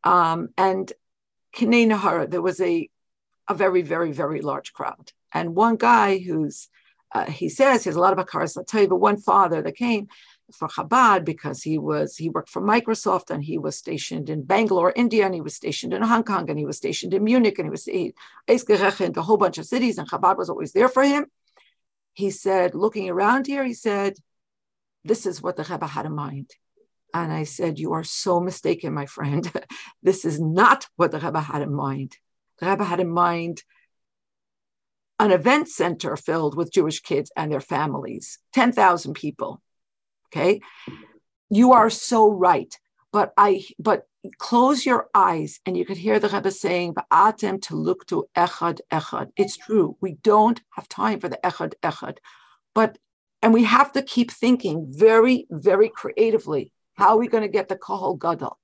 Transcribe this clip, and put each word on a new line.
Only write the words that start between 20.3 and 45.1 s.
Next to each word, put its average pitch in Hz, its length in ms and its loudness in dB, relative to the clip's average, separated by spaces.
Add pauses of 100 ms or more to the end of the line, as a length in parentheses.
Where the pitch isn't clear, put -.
was 170 120 -6
always - 220 -8
there 233 160 4
for 262 160 2
him. 285 220 0 (880)
He 196 180 -4
said, 185 420 0
looking 196 340 -4
around 214 380 0
here, 277 180 -4
he 247 100 -6
said, 196 400 -2 (920)
"This 220 200 -2
is 165 160 -6
what 180 140 -6
the 160 80 -10
Rebbe 156 240 -8
had 147 200 -8
in 151 100 -8
mind." 143 340 -10 (640)
And 165 180 -4
I 156 120 -6
said, 160 340 -6
"You 156 140 -6
are 160 100 -4
so 175 380 -2
mistaken, 170 520 -4
my 147 140 -4
friend. 143 420 -4 (300)
<laughs> - 240 -20
This 190 220 0
is 156 160 -4
not 190 560 2
what - 160 0
the 151 80 -6
Rebbe 156 200 -4
had 147 220 -6
in 147 100 -6
mind. 139 440 -6 (420)
The 170 100 -4
Rebbe 196 160 0
had 175 140 -4
in 175 120 -2
mind 170 520 -2 (1600)
an 208 100 4
event 240 380 2
center 170 480 -4
filled 156 400 -4
with 170 160 -4
Jewish 156 300 0
kids - 340 -4
and 151 160 -6
their 135 80 -4
families, 139 800 -6 (120)
ten 247 200 4
thousand 175 420 2
people." - 480 -8 (680)
Okay, 185 280 0 (880)
you 240 240 8
are 226 180 8
so 220 400 4
right. 175 420 0 (400)
But 208 240 0
I, 196 280 4 (160)
but 202 260 0 (320)
close 254 480 2
your 247 260 0